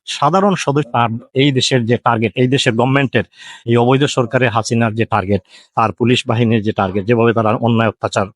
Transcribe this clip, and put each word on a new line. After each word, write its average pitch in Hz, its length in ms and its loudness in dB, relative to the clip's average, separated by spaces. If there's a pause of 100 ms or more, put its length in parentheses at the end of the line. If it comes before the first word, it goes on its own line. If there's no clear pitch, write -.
সাধারণ 185 500 0
সদস্য 147 340 -2
তার 120 200 0 (240)
এই 139 180 2
দেশের 127 340 0
যে 113 120 0
টার্গেট, 113 380 0
এই 127 120 2
দেশের 123 260 0
গভর্নমেন্টের, 123 500 0 (420)
এই 117 120 2
অবৈধ 131 260 4
সরকারের 127 460 0
হাসিনার 113 460 -2
যে 113 100 0
টার্গেট, 101 360 0 (340)
তার 110 160 0
পুলিশ 123 360 0
বাহিনীর 113 360 0
যে 107 80 -2
টার্গেট, 95 340 -2
যেভাবে 113 280 2
তারা 110 220 0
অন্যায় 117 340 0
অত্যাচার 101 460 -4